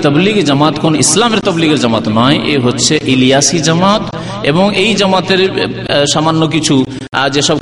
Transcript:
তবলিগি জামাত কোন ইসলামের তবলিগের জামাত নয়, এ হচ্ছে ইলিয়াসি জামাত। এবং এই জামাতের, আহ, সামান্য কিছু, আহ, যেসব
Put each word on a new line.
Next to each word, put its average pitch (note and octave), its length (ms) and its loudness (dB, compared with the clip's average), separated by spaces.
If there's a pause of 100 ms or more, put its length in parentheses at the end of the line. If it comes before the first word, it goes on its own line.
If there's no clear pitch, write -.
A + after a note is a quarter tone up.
তবলিগি F3 400 2
জামাত D3 360 0
কোন D#3 180 0
ইসলামের G#3 440 0
তবলিগের E3 400 0
জামাত A2+ 280 0
নয়, A#2+ 300 2
এ D3 200 -2
হচ্ছে B2 460 0
ইলিয়াসি C3 540 2
জামাত। F#3 580 0 (280)
এবং F#3 320 2
এই G#3 180 0
জামাতের, F#3+ 560 0
আহ, - 540 -2
সামান্য D#3+ 420 0
কিছু, D3 380 0 (280)
আহ, C3+ 160 0
যেসব C#3+ 340 0